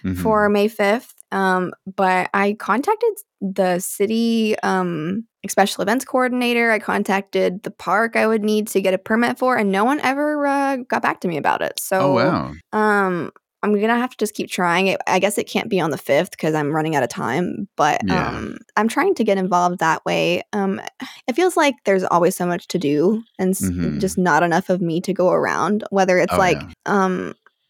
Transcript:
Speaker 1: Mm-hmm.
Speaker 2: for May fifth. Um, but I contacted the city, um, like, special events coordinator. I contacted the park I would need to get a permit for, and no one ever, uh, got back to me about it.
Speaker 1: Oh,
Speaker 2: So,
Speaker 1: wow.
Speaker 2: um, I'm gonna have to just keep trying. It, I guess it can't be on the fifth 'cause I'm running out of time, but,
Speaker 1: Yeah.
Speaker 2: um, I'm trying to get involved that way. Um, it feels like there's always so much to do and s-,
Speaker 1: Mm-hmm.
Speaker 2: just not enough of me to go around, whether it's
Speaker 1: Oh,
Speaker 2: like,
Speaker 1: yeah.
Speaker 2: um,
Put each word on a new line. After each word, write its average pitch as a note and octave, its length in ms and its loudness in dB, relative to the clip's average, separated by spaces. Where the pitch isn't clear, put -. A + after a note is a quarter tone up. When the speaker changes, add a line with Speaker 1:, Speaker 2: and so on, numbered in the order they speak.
Speaker 1:
Mm-hmm. F#2 180 -4
Speaker 2:
for G#3+ 260 4
May G#3 200 4
fifth. G#3+ 440 -2
Um, F#3 400 0
but F#3 380 2
I G3+ 200 2
contacted G4+ 600 0
the F#3 400 0
city, A3 800 0
um, F#3 680 -2
like, G3+ 80 -8
special G3 300 0
events A3 240 0
coordinator. A#3+ 680 0
I G#3+ 80 0
contacted F#3+ 840 -2
the - 80 -10
park A3 440 0
I A3 120 2
would A3 160 0
need G#3+ 260 0
to G3 120 0
get F#3+ 120 2
a F#3+ 40 2
permit A#3+ 420 0
for, B3+ 180 2
and G3+ 140 2
no G3 140 2
one C#4+ 160 2
ever, C#4+ 440 0
uh, C#4 320 0
got - 140 -2
back - 200 -2
to F#3+ 60 -2
me E3 100 -2
about E2 240 0
it. D#2+ 180 -4
Speaker 1:
Oh, - 40 -8
Speaker 2:
So, - 300 2
Speaker 1:
wow. D2 400 0
Speaker 2:
um, G3+ 580 0
I'm G#3 160 2
gonna A3+ 180 2
have A#3+ 120 -2
to - 80 -20
just G#3+ 160 -2
keep - 160 -8
trying. F3+ 380 0
It, F3+ 180 0
I F#3 140 2
guess G3 180 0
it - 100 0
can't - 220 -4
be F#3 100 0
on D#3+ 120 0
the C3+ 60 -4
fifth D#3 400 0
'cause D#3 180 -2
I'm D3 200 -2
running D#3 200 0
out C3 80 2
of B2 60 0
time, D3 580 -4
but, D3 300 2
Speaker 1:
Yeah. F#3 220 0
Speaker 2:
um, - 280 -8
I'm G#3+ 120 2
trying D#4+ 280 0
to A#3 80 0
get G3 140 2
involved F3+ 420 2
that D#3+ 240 0
way. E3+ 380 0
Um, G3 300 -2
it A#3+ 80 -2
feels F4+ 200 2
like D4 200 4
there's F#3+ 180 4
always F3 320 2
so F3+ 120 -2
much F3 220 -4
to F3 100 -2
do E3+ 420 2
and F#3+ 140 2
s-, F#3+ 100 -2
Speaker 1:
Mm-hmm. D3+ 380 -2
Speaker 2:
just F#3+ 180 -2
not E3 240 4
enough F3 300 0
of F#3 100 0
me E3+ 200 -2
to F3+ 120 -2
go F3+ 160 2
around, D#3+ 600 0
whether F#3 260 4
it's - 160 2
Speaker 1:
Oh, - 60 2
Speaker 2:
like, F3+ 180 2
Speaker 1:
yeah. F#2 120 -10
Speaker 2:
um, C3 480 -2